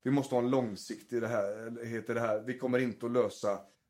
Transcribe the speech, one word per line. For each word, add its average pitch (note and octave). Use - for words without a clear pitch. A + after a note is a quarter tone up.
Vi C3
måste C#3
ha A#2+
en B2
långsiktig A#2+
det A2
här, A2+
heter A2+
det A#2
här. G#2+
Vi B2
kommer B2
inte A#2+
att A#2+
lösa G#2+